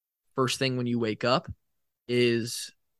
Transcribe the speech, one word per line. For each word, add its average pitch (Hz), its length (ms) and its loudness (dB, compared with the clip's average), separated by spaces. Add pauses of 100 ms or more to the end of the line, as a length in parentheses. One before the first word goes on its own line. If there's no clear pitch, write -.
(340)
first 127 240 0
thing 131 180 0
when 123 100 -2
you 120 120 0
wake 110 260 -2
up, 127 260 2 (580)
is 120 640 0 (280)